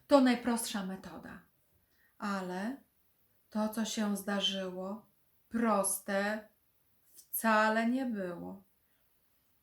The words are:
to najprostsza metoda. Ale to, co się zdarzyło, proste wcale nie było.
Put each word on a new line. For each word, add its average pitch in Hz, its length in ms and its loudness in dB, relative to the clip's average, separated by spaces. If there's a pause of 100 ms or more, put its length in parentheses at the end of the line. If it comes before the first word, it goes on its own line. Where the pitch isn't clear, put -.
to 285 140 10
najprostsza 233 680 2
metoda. - 560 -12 (760)
Ale 196 640 -6 (680)
to, 214 180 0
co 220 160 -4
się 208 320 -2
zdarzyło, 196 880 -4 (420)
proste 208 1000 0 (680)
wcale 220 720 2
nie 254 200 0
było. 185 560 -6 (1000)